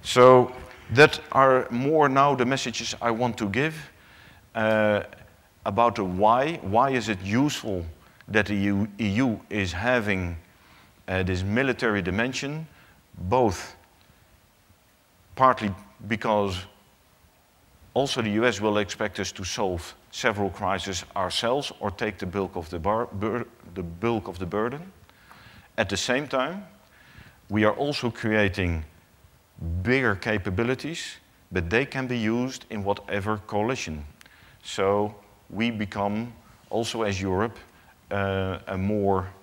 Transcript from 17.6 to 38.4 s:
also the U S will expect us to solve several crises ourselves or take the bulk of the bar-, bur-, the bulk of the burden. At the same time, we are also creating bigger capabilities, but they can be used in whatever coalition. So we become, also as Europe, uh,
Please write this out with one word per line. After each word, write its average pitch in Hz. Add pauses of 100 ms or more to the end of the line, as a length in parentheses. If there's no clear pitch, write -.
also 131
the 107
U 110
S 107
will 104
expect 104
us 92
to 98
solve 90 (160)
several 104
crises 92 (100)
ourselves 117
or 104
take 104
the 95
bulk 92
of 82
the 87
bar-, 104
bur-, 107 (280)
the 95
bulk 98
of 90
the 92
burden. 123 (840)
At 107
the 101
same 135
time, 151 (840)
we 107
are 107
also 143
creating 95 (1000)
bigger 120
capabilities, 113 (340)
but 85
they 123
can 131
be 123
used 120
in 104
whatever 101
coalition. 104 (580)
So 104 (360)
we 113
become, 104 (380)
also 113
as 98
Europe, 98 (520)
uh, 98 (100)